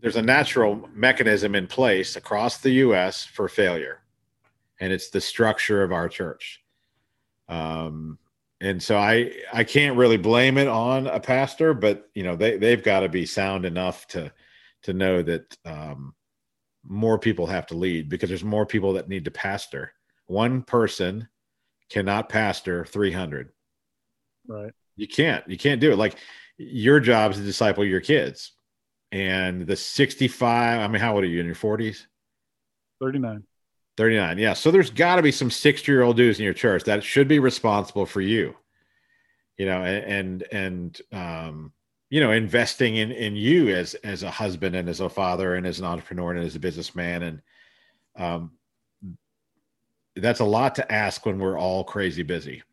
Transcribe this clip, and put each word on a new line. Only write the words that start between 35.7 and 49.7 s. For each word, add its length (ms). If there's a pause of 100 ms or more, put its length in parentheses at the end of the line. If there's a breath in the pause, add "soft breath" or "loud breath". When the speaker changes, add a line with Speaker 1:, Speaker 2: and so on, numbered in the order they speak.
Speaker 1:
dudes 220
in 60
your 100
church 300
that 180
should 240
be 140
responsible 680
for 140
you, 340 (1040)
you 100
know, 160
and, 220
and, 480
and, 480 (120)
um, 600 (360)
you 120
know, 100
investing 640
in, 140
in 240
you 360
as, 240
as 280
a 80
husband 460
and 120
as 120
a 80
father 480
and 100
as 140
an 60
entrepreneur 460
and 120
as 100
a 60
businessman. 600
And, 200 (720 soft breath)
um, 380 (1600)